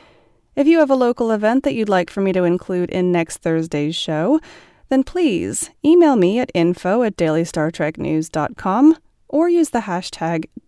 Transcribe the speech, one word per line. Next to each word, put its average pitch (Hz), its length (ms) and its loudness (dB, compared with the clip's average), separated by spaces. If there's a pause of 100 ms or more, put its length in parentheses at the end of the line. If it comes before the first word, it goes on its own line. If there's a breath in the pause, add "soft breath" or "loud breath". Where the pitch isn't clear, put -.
(560 soft breath)
If 269 100 2
you 330 120 4
have 285 120 2
a 269 60 4
local 240 340 0
event 220 340 2
that 277 100 0
you'd 214 160 -2
like 180 200 0
for 196 120 -4
me 190 100 0
to 180 120 2
include 180 460 -2
in 180 220 0
next 170 260 -2
Thursday's 160 560 -2
show, 175 460 -2 (480 loud breath)
then 269 160 0
please 208 640 -4 (140)
email 311 320 6
me 196 220 2
at 254 160 -4
info 180 480 0
at 220 160 -2
daily 165 260 0
star 160 260 -4
trek 156 280 -6
news 156 320 -4
dot - 260 -6
com 262 400 4 (320)
or 330 220 0
use 339 200 2
the 233 100 -2
hashtag 170 640 -6 (220)